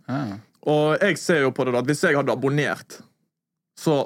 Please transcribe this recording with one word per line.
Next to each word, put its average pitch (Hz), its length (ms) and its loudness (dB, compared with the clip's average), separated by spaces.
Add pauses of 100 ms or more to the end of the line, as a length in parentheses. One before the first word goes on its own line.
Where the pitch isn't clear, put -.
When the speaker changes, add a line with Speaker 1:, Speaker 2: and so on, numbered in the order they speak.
Speaker 1:
ja. 135 160 -6 (360)
Speaker 2:
Og 151 320 2 (100)
jeg 202 160 0
ser 165 240 2
jo 131 80 2
på 127 160 -2
det 127 80 -2
da, 123 80 0
at 127 80 -6
hvis 147 160 -2
jeg 160 80 4
hadde 135 160 0
abonnert, 131 680 -2 (800)
så 143 280 2